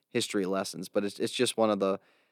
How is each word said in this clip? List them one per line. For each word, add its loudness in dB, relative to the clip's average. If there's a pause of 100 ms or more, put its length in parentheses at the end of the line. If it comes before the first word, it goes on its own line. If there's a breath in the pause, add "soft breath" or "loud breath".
(140)
history 0
lessons, -4
but 0
it's, -6
it's -2
just 0
one 4
of 2
the 2 (320)